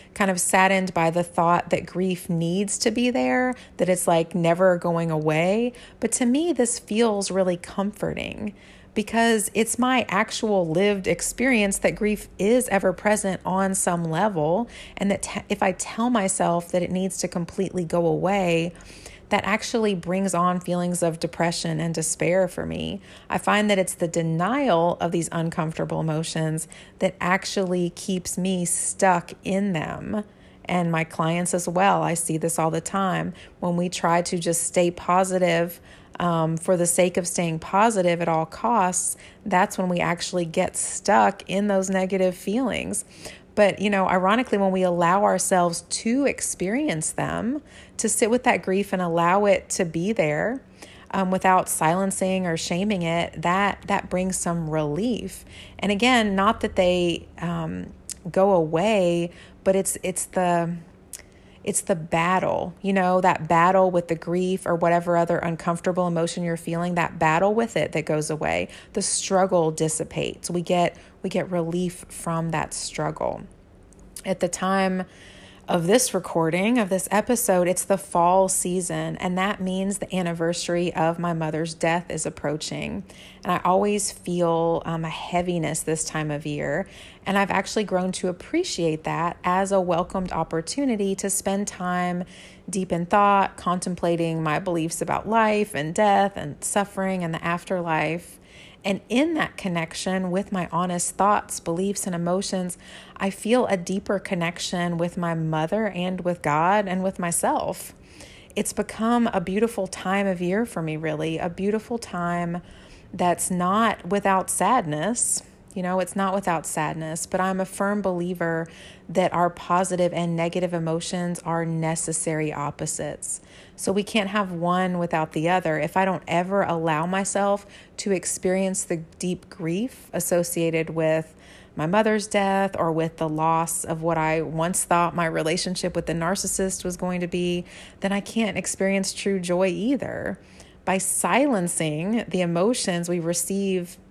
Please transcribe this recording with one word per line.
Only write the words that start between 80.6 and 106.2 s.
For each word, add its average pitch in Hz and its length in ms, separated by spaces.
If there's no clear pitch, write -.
of 170 240
my 175 140
mother's 160 420
death 170 340
is 160 160
approaching. 151 800
And 180 100
I - 120
always 202 480
feel, 170 720
um, 165 200
a 160 40
heaviness 175 760
this 156 220
time 156 260
of 147 160
year, 147 400
and 196 100
I've 196 140
actually 196 320
grown 185 300
to 185 160
appreciate 175 760
that 160 400
as 190 300
a 190 80
welcomed 180 500
opportunity 196 880
to 196 120
spend 196 380
time 180 560
deep 185 220
in 170 120
thought, 202 520
contemplating 170 880
my 156 160
beliefs 170 420
about 160 260
life 214 460
and 151 180
death 202 440
and - 260
suffering 190 640
and 165 100
the - 100
afterlife. 170 920
And 190 240
in 302 260
that 202 220
connection 185 720
with 196 220
my 180 180
honest 175 460
thoughts, 208 420
beliefs, 190 480
and 185 80
emotions, 180 640
I 196 140
feel 226 360
a 196 100
deeper 190 440
connection 175 760
with 170 200
my 170 180
mother 160 540
and 180 320